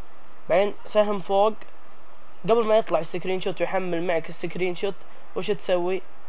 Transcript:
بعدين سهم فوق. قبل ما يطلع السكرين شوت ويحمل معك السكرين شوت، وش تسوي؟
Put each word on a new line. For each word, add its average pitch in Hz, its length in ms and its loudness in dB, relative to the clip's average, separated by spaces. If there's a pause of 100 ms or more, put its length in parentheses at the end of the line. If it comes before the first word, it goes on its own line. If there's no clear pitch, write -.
(500)
بعدين 202 240 4 (100)
سهم 208 340 2
فوق. 196 340 4 (1000)
قبل 233 140 4
ما 214 140 4
يطلع 175 200 2
السكرين 180 420 -2
شوت 180 200 -2
ويحمل 175 420 0
معك 170 260 0
السكرين 175 460 -2
شوت، 196 200 -2 (420)
وش 185 140 0
تسوي؟ 180 520 0 (260)